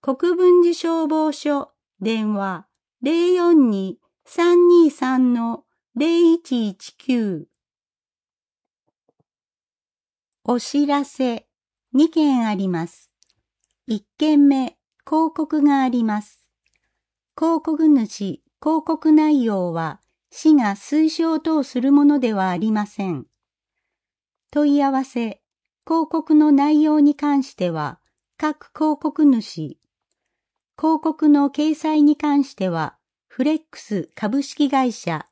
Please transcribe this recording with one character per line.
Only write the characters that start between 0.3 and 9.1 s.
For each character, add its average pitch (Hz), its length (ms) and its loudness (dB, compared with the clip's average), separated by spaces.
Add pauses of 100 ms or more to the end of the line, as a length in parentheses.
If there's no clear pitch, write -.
分 359 280 4
寺 349 100 2
消 330 340 -4
防 311 240 0
署。 285 380 -4 (320)
電 214 320 -4
話、 196 340 -6 (360)
零 339 320 0
四 349 180 2
二 214 480 0 (240)
三 349 440 4
二 339 220 6
三 254 440 0
の 233 320 -6 (280)
零 330 380 2
一 240 380 -2
一 - 260 -18
九。 214 500 -4 (3000)